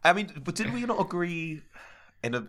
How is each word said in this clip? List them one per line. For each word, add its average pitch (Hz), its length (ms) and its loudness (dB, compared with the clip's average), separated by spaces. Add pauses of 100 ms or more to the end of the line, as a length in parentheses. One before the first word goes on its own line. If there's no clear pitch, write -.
I 170 80 10
mean, 196 180 0 (140)
but 170 100 -4
didn't 220 200 -2
we 240 100 -2
not 233 160 2
agree 165 600 -2 (600)
in 117 120 0
a, 113 140 -2